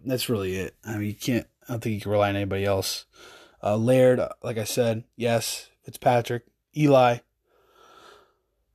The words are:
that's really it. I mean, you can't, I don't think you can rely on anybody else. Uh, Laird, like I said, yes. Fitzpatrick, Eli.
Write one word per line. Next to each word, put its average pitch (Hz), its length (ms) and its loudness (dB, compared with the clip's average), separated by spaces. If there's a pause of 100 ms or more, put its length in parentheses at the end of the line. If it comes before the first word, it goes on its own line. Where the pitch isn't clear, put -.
that's 127 240 -4
really 98 280 -4
it. 92 180 -8 (100)
I 110 120 -8
mean, 104 100 -4
you 107 80 -6
can't, - 320 -4 (200)
I 127 60 -8
don't 113 80 -8
think 110 140 -4
you 95 60 -8
can 101 100 -6
rely 101 180 2
on 101 60 -2
anybody 98 300 -4
else. 98 400 -4 (580)
Uh, 104 140 0
Laird, 127 440 4 (220)
like 117 160 -6
I 107 40 -4
said, 117 420 -2 (100)
yes. 117 540 -2 (140)
Fitzpatrick, 123 600 -2 (320)
Eli. 131 400 6 (1600)